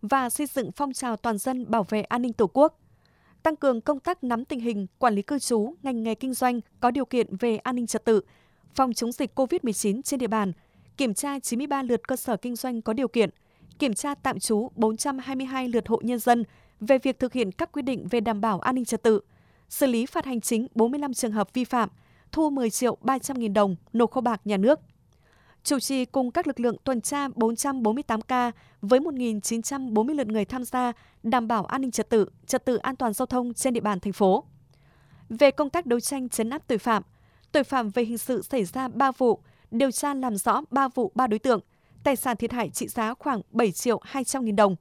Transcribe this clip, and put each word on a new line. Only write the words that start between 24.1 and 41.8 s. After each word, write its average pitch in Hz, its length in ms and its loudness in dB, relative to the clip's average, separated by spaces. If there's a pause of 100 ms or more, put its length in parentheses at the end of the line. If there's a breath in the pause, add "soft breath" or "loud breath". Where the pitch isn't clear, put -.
kho 262 100 -2
bạc 233 240 0
nhà 202 120 0
nước. 247 240 4 (840 soft breath)
Chủ 277 180 0
trì 262 240 -2
cùng 254 260 0
các 339 160 -2
lực 277 140 -4
lượng 240 240 0
tuần 262 160 -2
tra 285 340 -4
bốn 233 220 0
trăm 269 260 -2
bốn 220 120 2
mươi 285 80 -4
tám 220 180 -2
ca 247 300 0 (320 soft breath)
với 240 180 6
một 311 140 -2
nghìn 233 260 -2
chín 226 220 -2
trăm 262 320 -6
bốn 220 120 4
mươi 302 100 -2
lượt 269 100 -2
người 214 180 0
tham 254 200 -6
gia, 247 280 -2 (300 soft breath)
đảm 226 260 0
bảo 220 160 0
an - 160 -4
ninh 269 100 -2
trật 220 200 -2
tự, 220 180 4 (180)
trật - 180 -2
tự 247 120 2
an 262 200 -4
toàn 233 160 0
giao 254 140 -2
thông 247 280 -2
trên 254 200 -2
địa 233 60 0
bàn 202 200 -2
thành 202 120 -4
phố. 196 320 4 (840 soft breath)
Về 269 220 6
công 285 200 -2
tác 349 160 -2
đấu 240 140 2
tranh 262 280 -6
trấn 226 220 -4
áp 294 160 -8
tội 233 120 0
phạm, 214 240 0 (500 soft breath)
tội 285 120 4
phạm 233 260 -2
về 240 140 0
hình 233 140 -6
sự - 240 -2
xảy 247 220 -2
ra 254 240 -6
ba 262 240 0
vụ, 240 280 2 (300 soft breath)
điều 254 200 2
tra 285 240 -2
làm 254 220 -2
rõ 226 340 0
ba 269 180 2
vụ, 247 260 -2
ba 254 120 2
đối 220 120 0
tượng, 233 220 2 (440 soft breath)